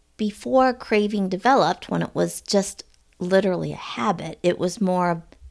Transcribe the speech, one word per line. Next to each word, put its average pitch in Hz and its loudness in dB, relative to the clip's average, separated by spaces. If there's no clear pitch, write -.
before 247 0
craving 208 0
developed, 190 2
when 170 0
it 165 -6
was 170 -2
just - -2
literally 180 0
a 143 -10
habit, 180 -6
it 175 2
was 180 -4
more 180 2
of 170 -4